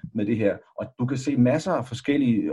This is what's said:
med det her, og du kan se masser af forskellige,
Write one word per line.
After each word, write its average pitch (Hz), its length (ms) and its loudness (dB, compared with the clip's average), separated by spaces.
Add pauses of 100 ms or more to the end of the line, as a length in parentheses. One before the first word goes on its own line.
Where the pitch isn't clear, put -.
(140)
med 107 120 -2
det 110 120 0
her, 101 200 0 (220)
og - 200 -8
du 123 60 0
kan 131 120 -2
se 139 200 -2
masser 139 340 2
af 131 160 -2
forskellige, 123 640 0